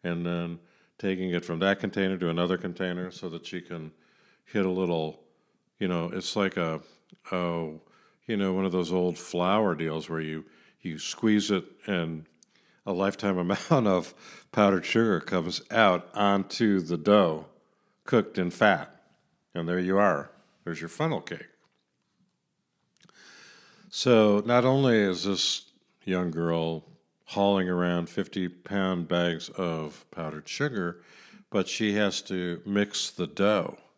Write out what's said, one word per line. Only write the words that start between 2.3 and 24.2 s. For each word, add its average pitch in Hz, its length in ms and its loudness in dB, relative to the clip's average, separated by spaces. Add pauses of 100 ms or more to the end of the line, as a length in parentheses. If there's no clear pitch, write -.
container 90 520 -6
so 90 180 -12
that 82 180 -12
she 90 140 -10
can 80 300 -12 (540)
hit 98 220 -2
a 92 40 0
little, 85 500 -2 (580)
you 98 100 -2
know, 85 240 -2
it's 92 240 -6
like 98 200 0
a, 80 240 -2 (520)
oh, 85 480 -4 (460)
you 113 100 -4
know, 98 160 0
one 95 120 0
of 90 80 0
those 87 200 0
old 90 260 0
flour 92 560 0
deals 80 340 -6
where 80 120 -4
you, 78 240 -6 (380)
you 80 160 -8
squeeze 107 520 0
it 95 140 0 (220)
and 82 400 -4 (600)
a 101 60 -4
lifetime 98 460 0
<laughs> 90 320 -2
amount 131 160 4
of 90 280 0 (380)
powdered 98 320 4
sugar 110 360 2
comes 87 500 -4
out 101 440 4
onto 101 680 2
the 87 180 -4
dough, 85 480 4 (580)
cooked - 340 0
in 87 120 0
fat. 98 440 2 (600)
And 85 140 -4
there 90 120 0
you 92 180 2
are. 85 320 2 (340)
There's 82 160 -8
your 85 80 -10
funnel 151 320 -4
cake. - 280 -12 (2500)
So 107 580 6